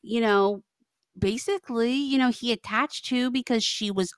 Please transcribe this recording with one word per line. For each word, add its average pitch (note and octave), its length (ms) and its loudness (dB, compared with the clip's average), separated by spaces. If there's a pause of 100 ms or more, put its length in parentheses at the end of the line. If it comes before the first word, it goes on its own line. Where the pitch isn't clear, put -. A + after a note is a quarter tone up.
you A3+ 180 -2
know, G3+ 440 2 (520)
basically, A#3 800 -2
you C#4 240 0
know, B3+ 120 4
he A#3+ 200 -4
attached A3+ 560 -4
to B3+ 240 0
because B3 320 0
she - 300 -4
was, F#3+ 260 -2